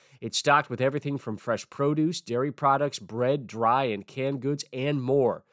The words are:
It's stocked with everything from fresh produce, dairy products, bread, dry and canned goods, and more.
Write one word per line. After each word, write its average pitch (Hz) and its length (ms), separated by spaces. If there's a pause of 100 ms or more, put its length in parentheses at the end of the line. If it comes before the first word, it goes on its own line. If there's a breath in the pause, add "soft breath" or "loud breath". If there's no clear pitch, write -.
(180 soft breath)
It's - 200
stocked 143 320
with 120 100
everything 139 380
from 110 180
fresh - 320
produce, 151 540
dairy 127 280
products, 139 480
bread, 123 480
dry 117 380
and 104 220
canned 135 340
goods, 143 320
and 135 300
more. 123 500